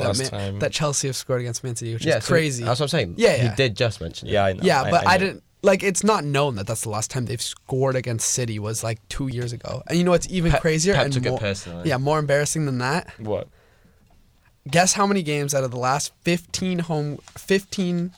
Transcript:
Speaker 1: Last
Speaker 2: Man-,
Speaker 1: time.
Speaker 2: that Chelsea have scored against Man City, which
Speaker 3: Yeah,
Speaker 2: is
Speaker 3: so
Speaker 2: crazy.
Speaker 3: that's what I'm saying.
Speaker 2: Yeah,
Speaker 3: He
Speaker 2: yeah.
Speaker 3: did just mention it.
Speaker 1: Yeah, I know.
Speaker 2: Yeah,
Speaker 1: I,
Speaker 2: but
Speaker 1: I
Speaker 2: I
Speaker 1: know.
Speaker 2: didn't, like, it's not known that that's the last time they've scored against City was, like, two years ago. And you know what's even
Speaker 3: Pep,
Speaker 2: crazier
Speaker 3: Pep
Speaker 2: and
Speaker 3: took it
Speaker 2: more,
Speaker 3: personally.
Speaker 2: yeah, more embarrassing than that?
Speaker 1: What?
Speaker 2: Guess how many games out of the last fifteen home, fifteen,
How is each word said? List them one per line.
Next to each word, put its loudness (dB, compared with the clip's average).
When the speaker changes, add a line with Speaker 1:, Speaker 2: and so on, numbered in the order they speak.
Speaker 1:
Last 0
Speaker 2:
Man-, -4
Speaker 1:
time. -6
Speaker 2:
that -2
Chelsea 0
have -4
scored -4
against -6
Man -6
City, -6
which -4
Speaker 3:
Yeah, 2
Speaker 2:
is -4
Speaker 3:
so 0
Speaker 2:
crazy. 2
Speaker 3:
that's 2
what 0
I'm 0
saying. 0
Speaker 2:
Yeah, 6
Speaker 3:
He 2
Speaker 2:
yeah. 2
Speaker 3:
did 2
just 0
mention -10
it. -4
Speaker 1:
Yeah, 4
I 2
know. -8
Speaker 2:
Yeah, 4
Speaker 1:
I, -2
Speaker 2:
but 4
Speaker 1:
I 6
Speaker 2:
I 6
Speaker 1:
know. 2
Speaker 2:
didn't, -6
like, 4
it's 0
not 4
known 0
that -6
that's -4
the -6
last -4
time -4
they've -6
scored -2
against -2
City -2
was, -4
like, -4
two -4
years -6
ago. -10
And 0
you 4
know 4
what's 2
even 2
Speaker 3:
Pep, 4
Speaker 2:
crazier 2
Speaker 3:
Pep 4
Speaker 2:
and -2
Speaker 3:
took 0
it 0
Speaker 2:
more, -2
Speaker 3:
personally. -6
Speaker 2:
yeah, 0
more 0
embarrassing 0
than -2
that? -2
Speaker 1:
What? -4
Speaker 2:
Guess 4
how 2
many 2
games -2
out 2
of -2
the -8
last -2
fifteen -2
home, -4
fifteen, -2